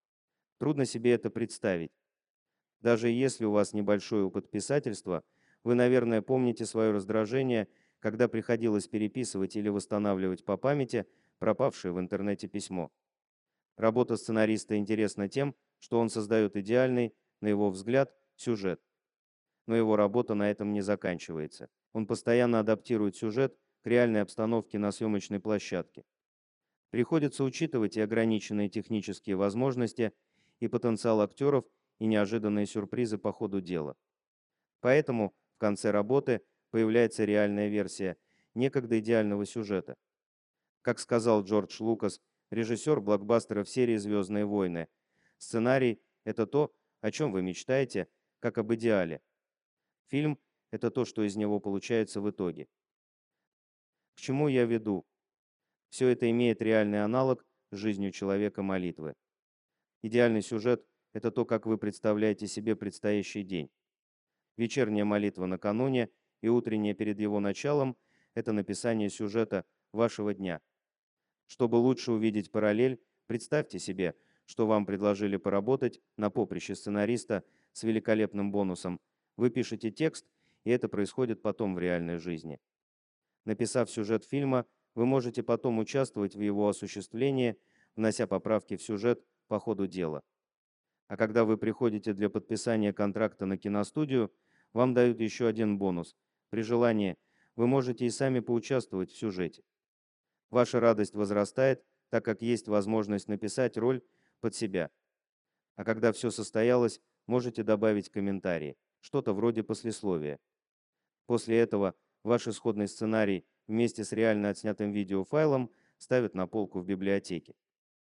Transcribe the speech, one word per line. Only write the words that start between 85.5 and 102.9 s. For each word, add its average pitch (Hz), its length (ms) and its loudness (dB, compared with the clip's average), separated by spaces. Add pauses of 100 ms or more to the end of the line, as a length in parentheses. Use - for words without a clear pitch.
участвовать 107 560 -2
в 104 60 -8
его 104 280 2
осуществлении, 113 880 -2 (380)
внося 110 320 0
поправки 101 480 -2
в 90 60 -8
сюжет 117 420 0 (240)
по 107 120 -2
ходу 98 280 -2
дела. 82 360 -6 (840)
А 101 100 -10
когда 113 280 2
вы 110 120 4
приходите 107 560 0
для 101 160 0
подписания 107 640 0
контракта 101 540 -2
на 95 100 -2
киностудию, 107 720 -2 (420)
вам 127 200 4
дают 120 260 4
еще 117 280 0
один 107 320 2
бонус. 90 360 -2 (340)
При 107 120 -4
желании 110 560 2 (380)
вы 117 100 2
можете 127 400 2
и 117 60 0
сами 131 280 0
поучаствовать 113 720 -2
в - 60 -20
сюжете. 90 460 -4 (880)
Ваша 120 280 4
радость 107 360 4
возрастает, 104 680 2 (260)
так 113 160 -2
как 110 160 -2
есть 113 260 -2
возможность 104 600 0